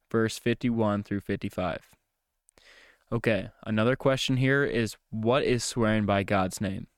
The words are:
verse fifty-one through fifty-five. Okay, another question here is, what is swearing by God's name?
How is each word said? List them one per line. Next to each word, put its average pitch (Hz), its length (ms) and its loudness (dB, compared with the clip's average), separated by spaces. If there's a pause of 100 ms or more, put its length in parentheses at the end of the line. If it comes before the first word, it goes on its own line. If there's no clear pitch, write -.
verse 113 300 0
fifty-one 113 640 0
through 101 180 -4
fifty-five. - 680 -4 (1200)
Okay, 113 380 0 (160)
another 110 300 2
question 131 420 0
here 135 260 2
is, 113 340 -2 (120)
what 113 340 0
is 120 200 0
swearing 110 420 0
by 98 180 2
God's 95 380 -2
name? 98 260 -6 (100)